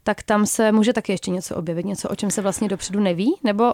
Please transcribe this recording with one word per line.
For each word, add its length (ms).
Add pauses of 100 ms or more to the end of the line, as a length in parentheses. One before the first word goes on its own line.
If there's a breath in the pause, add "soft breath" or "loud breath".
tak 200
tam 240
se 260
může 200
taky 200
ještě 180
něco 260
objevit, 300
něco, 220
o 60
čem 160
se 120
vlastně 260
dopředu 320
neví? 340 (100)
Nebo, 300